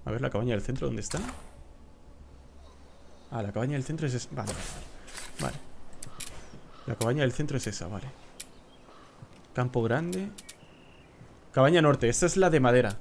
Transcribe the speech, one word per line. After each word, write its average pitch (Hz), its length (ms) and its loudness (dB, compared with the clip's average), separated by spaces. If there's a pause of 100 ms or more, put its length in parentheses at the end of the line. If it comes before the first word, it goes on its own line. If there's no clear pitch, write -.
A - 60 -4
ver, 120 100 -2
la 127 80 -2
cabaña 120 240 0
del 101 80 0
centro, 131 240 -4
¿dónde 110 160 -4
está? - 160 -6 (2000)
Ah, 113 120 -4
la 98 100 -4
cabaña 135 220 0
del 131 100 -2
centro 156 220 -4
es 127 80 0
es-, - 160 -6
vale, 107 200 -6
vale, - 140 -6 (760)
vale. 65 120 -2
Vale. - 60 -10 (1300)
La 113 80 -4
cabaña 127 260 0
del 127 120 4
centro 143 260 -2
es - 80 -4
esa, 98 200 -6
vale. 101 200 -8 (1500)
Campo 123 300 0
grande. 170 480 0 (1200)
Cabaña 151 300 8
norte. 135 260 6
Esta 120 160 2
es 175 140 2
la 185 100 8
de 160 120 6
madera. 123 400 6